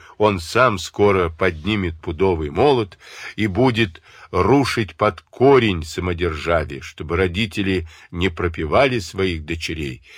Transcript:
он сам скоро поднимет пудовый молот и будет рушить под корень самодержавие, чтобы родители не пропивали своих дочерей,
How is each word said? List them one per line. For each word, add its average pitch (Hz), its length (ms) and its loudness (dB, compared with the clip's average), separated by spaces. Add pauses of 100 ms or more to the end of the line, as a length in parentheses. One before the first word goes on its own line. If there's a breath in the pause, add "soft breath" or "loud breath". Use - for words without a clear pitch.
(180 loud breath)
он 104 220 2
сам 110 380 2
скоро 95 520 2
поднимет 87 680 -2
пудовый 82 500 -2
молот 113 480 0 (380 loud breath)
и 110 120 -2
будет 113 540 0 (300 loud breath)
рушить 110 640 2
под - 260 0
корень 117 600 4
самодержавие, 82 1000 -4
чтобы 82 360 -8
родители 95 680 -2 (240 loud breath)
не 87 180 0
пропивали 87 720 0
своих 92 460 -4
дочерей, 76 580 -8 (140 loud breath)